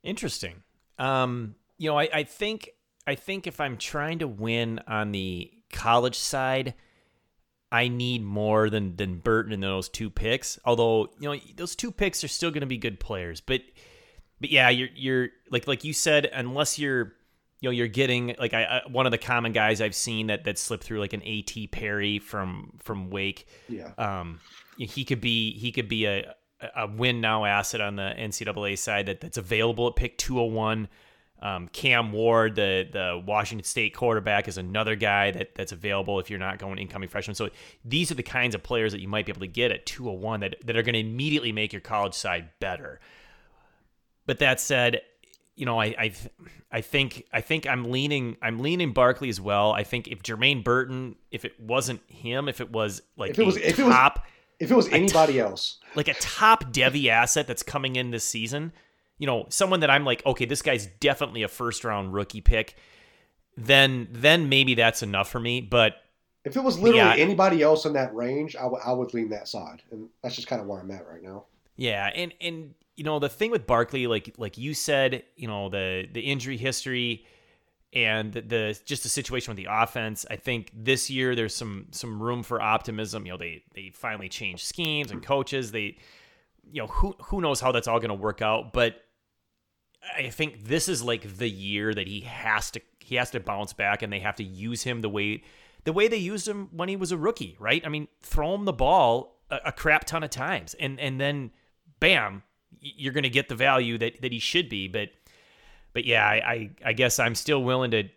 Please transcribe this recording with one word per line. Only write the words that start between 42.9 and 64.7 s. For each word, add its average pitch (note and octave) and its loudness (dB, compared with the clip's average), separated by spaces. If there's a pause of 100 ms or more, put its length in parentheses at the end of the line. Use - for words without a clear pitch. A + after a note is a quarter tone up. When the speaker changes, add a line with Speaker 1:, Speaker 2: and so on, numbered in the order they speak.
Speaker 1:
But C3 -2
that C3 4
said, B2 2 (560)
you C3 -8
know, A2+ 0
I, A2 0
I, A2+ 0
th-, A2 -12 (460)
I A2+ -2
think, C3+ -2
I A2+ 0
think D#3 -4
I'm B2+ -2
leaning, C3 0
I'm A2+ -2
leaning D#3+ 0
Barkley B2+ 4
as G2 -4
well. G2+ 4
I G2+ 0
think A#2+ -6
if - -12
Jermaine A#2+ 2
Burton, B2+ 0 (160)
if - -10
it - -10
wasn't A#2+ -2
him, C3+ -4
if - -8
it G#2 -8
was, G#2+ -2 (140)
like, G2 -4
Speaker 2:
If - 0
it A3+ 8
was, F#3+ 4
Speaker 1:
a - -4
Speaker 2:
if E3+ 4
it C#4 6
was, B3 10
Speaker 1:
top, C3 6 (340)
Speaker 2:
if E3 0
it C4 8
was A#3 8
Speaker 1:
a - 0
Speaker 2:
anybody D#3+ 6
Speaker 1:
t-, C3 4
Speaker 2:
else, G2 -2 (180)
Speaker 1:
like, D3 0
a C#3 -2
top G#3+ 4
Devy C3 4
asset A#2 4
that's B2 -6
coming C3+ -4
in B2+ -2
this A2+ -4
season, C3+ -4 (480)
you C3+ -2
know, A#2+ -2
someone F#3 2
that D3 6
I'm C#3+ 8
like, B2 0
"Okay, B2+ 2
this C3+ -2
guy's A#2+ 0 (160)
definitely C3 2
a G2+ -2
first A#2 -6
round G2+ -2
rookie G2+ -4
pick," - 4 (800)
then, C3 6
then D3 6
maybe C3+ 6